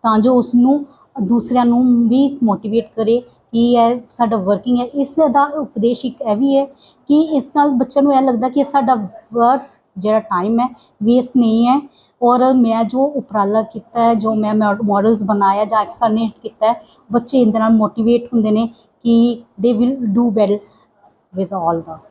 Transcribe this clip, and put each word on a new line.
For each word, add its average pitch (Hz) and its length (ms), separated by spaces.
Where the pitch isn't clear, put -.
ਤਾਂ 220 160
ਜੋ 247 160
ਉਸ 247 200
ਨੂੰ 269 320
ਦੂਸਰਿਆਂ 240 420
ਨੂੰ 240 440
ਵੀ 277 340
ਮੋਟੀਵੇਟ 220 540
ਕਰੇ 226 240
ਕਿ 240 520
ਇਹ 233 280
ਸਾਡਾ 226 240
ਵਰਕਿੰਗ 202 420
ਹੈ। 247 60
ਇਸ 277 240
ਦਾ 277 120
ਉਪਦੇਸ਼ 254 640
ਇੱਕ 247 140
ਇਹ 214 160
ਵੀ 277 200
ਹੈ 277 80
ਕਿ 294 120
ਇਸ 311 240
ਨਾਲ 294 140
ਬੱਚਿਆਂ 269 320
ਨੂੰ 285 120
ਇਹ 262 80
ਲੱਗਦਾ 254 260
ਕਿ 254 120
ਇਹ 277 40
ਸਾਡਾ 262 300
ਵਰਥ 247 280
ਜਿਹੜਾ 214 220
ਟਾਈਮ 214 400
ਹੈ, 254 80
ਵੇਸਟ 247 340
ਨਹੀਂ 233 300
ਹੈ। 262 140
ਔਰ 254 320
ਮੈਂ 226 300
ਜੋ 254 200
ਉਪਰਾਲਾ 220 580
ਕੀਤਾ 220 400
ਹੈ, 233 120
ਜੋ 220 200
ਮੈਂ 214 200
ਮਾ-, 208 300
ਮਾਡਲਸ 202 380
ਬਣਾਇਆ 202 420
ਜਾਂ 214 160
ਐਕਸਪਲੇਨ 220 480
ਕੀਤਾ 220 300
ਹੈ, 240 100
ਬੱਚੇ 240 260
ਇਹਦੇ 226 200
ਨਾਲ 220 140
ਮੋਟੀਵੇਟ 226 640
ਹੁੰਦੇ 214 160
ਨੇ 220 160
ਕਿ 233 400
they 233 120
will 247 180
do 233 280
well 208 320
with 185 200
all 165 180
the। 165 220